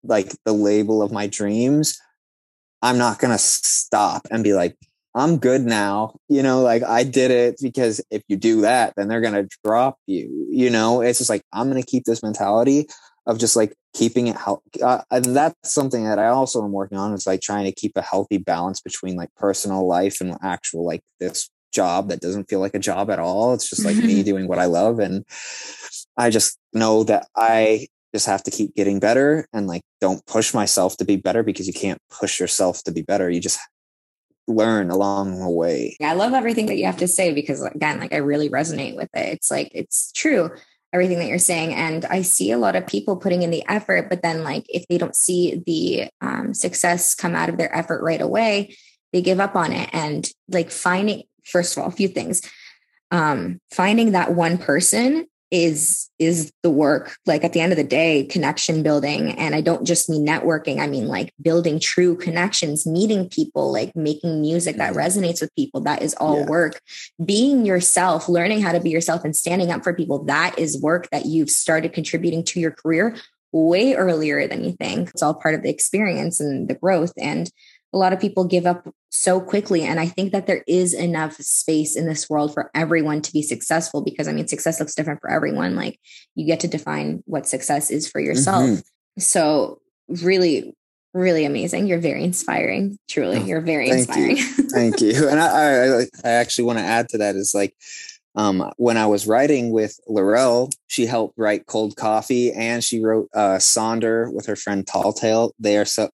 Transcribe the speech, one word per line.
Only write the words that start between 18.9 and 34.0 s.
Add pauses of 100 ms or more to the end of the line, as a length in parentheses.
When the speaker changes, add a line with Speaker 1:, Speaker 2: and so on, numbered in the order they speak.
Speaker 1:
like,
personal
life
and
actual,
like, (180)
this (220)
job
that
doesn't
feel
like
a
job
at
all.
It's
just,
like,
me
Speaker 2:
<laughs>
Speaker 1:
doing
what
I
love.
And (920)
I
just (140)
know
that
I (260)
just
have
to
keep
getting
better
and,
like, (180)
don't
push
myself
to
be
better,
because
you
can't (100)
push
yourself
to
be
better.
You
just (880)